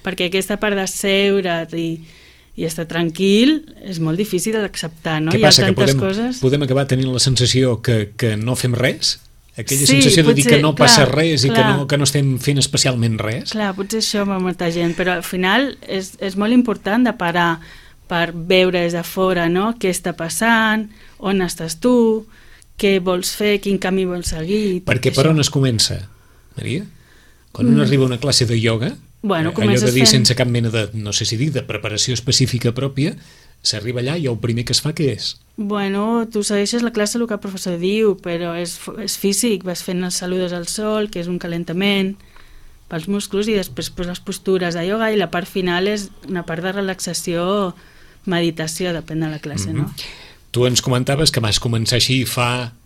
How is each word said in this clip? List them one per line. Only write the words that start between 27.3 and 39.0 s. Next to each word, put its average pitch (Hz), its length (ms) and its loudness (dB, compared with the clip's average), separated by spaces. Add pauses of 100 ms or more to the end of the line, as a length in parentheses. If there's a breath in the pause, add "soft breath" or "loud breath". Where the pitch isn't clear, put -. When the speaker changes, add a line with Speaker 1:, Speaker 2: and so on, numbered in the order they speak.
Speaker 2:
Quan - 140 -2
un 143 140 6
Speaker 1:
Mm. - 20 4
Speaker 2:
arriba 135 220 4
a 127 80 2
una 120 80 -4
classe 135 260 2
de 113 140 0
ioga, 113 340 0 (300)
Speaker 1:
Bueno, 170 260 0
Speaker 2:
eh, - 40 -6
allò - 40 -10
de 214 80 0
Speaker 1:
comences 123 300 4
Speaker 2:
dir 131 100 6
Speaker 1:
fent - 60 8 (160)
Speaker 2:
sense 120 80 2
cap 123 120 2
mena 117 220 0
de, 110 240 -2
no 104 180 -6
sé 107 140 -2
si 113 100 -4
dir, 143 160 -2
de 117 120 -4
preparació 107 500 -4
específica 120 600 0
pròpia, 135 400 -2 (480 loud breath)
s'arriba 120 380 -4
allà 147 180 -4
i 139 80 -2
el 117 100 -2
primer 117 280 -2
que 120 80 -4
es - 80 0
fa, 151 120 -4
què 151 220 0
és? - 220 -10 (200)
Speaker 1:
Bueno, 208 760 -2
tu 208 120 -2
segueixes 208 400 0
la 233 100 -2
classe, 208 240 0
el 233 80 0
que 226 80 -6
el 208 60 -6
professor 185 400 -6
diu, 202 420 2
però 170 340 -4
és, 175 220 -8 (240)